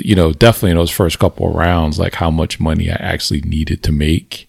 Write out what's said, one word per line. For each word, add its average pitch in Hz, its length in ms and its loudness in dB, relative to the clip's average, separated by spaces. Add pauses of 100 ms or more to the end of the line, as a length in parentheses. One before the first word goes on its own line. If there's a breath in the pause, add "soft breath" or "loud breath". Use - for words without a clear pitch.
you 107 100 4
know, 82 180 4
definitely 113 400 4
in 85 40 2
those 85 160 0
first 85 260 0
couple 87 300 0
of 82 80 -2
rounds, 85 420 0
like, 87 160 -2
how 85 160 0
much 78 300 -2
money 82 300 0
I 85 40 -2
actually 82 460 -4
needed 78 440 -4
to - 80 0
make 76 560 -2